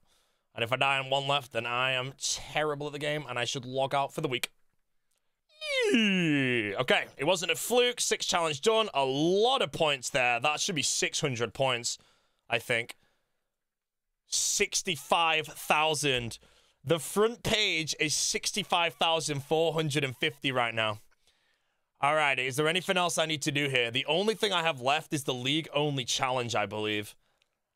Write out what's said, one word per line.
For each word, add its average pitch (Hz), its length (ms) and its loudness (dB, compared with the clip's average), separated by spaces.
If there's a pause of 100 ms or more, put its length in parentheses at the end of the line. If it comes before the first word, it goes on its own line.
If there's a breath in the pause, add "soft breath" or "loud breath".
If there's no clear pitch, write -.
(560)
And 117 80 -4
if 113 80 -4
I 131 60 2
die 139 220 2
on 135 100 -6
one 139 180 2
left, 139 240 0
then 113 140 -2
I 127 260 0
am 131 260 -4
terrible 147 720 -4
at 143 60 -8
the 143 60 -10
game, 147 280 -4
and 123 100 -6
I 120 80 0
should 123 200 -6
log 131 280 -2
out 139 200 0
for 165 80 -6
the 156 60 -2
week. 127 220 -4 (1400)
Yeah. 143 880 2
Okay, 147 260 0 (120)
it 139 80 -4
wasn't 170 260 0
a 160 40 -2
fluke. 247 440 2
Six - 260 -2
challenge 165 360 -2
done. 220 320 2
A 135 120 2
lot 190 560 2
of 160 100 -2
points 143 380 0
there. 123 300 2
That 151 200 0
should 180 160 -2
be 139 60 0
six - 380 -2
hundred 120 340 -2
points, 123 440 -2 (520 soft breath)
I 117 100 0
think. 120 360 -2 (1300)
Sixty-five 165 1160 0
thousand. 147 960 0 (440 soft breath)
The 156 160 2
front 220 440 0
page 190 560 0
is 151 160 2
sixty-five 175 800 0
thousand 151 500 0
four 160 300 2
hundred 151 320 0
and 127 100 -6
fifty 147 380 -2
right 120 200 2
now. 110 280 -2 (1000)
All 143 160 2
right, 143 240 2
is 127 160 -2
there 151 120 2
anything 180 300 0
else 175 200 2
I 160 80 2
need 156 180 -2
to 156 80 0
do 143 160 0
here? 123 240 0
The 131 140 -2
only 190 300 0
thing 202 180 -2
I 170 100 0
have 151 180 0
left 151 320 0
is 139 100 -2
the 139 100 -2
league-only 143 720 -2
challenge, 123 500 -2
I 104 100 2
believe. 107 500 -2 (600)